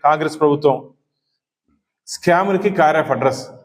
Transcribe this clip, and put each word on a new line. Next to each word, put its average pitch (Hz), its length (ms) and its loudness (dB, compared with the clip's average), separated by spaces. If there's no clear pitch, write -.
కాంగ్రెస్ 151 360 0
ప్రభుత్వం 147 340 2
స్కామ్‌లకి 190 560 0
care 156 220 4
of 147 140 -4
address 131 240 -2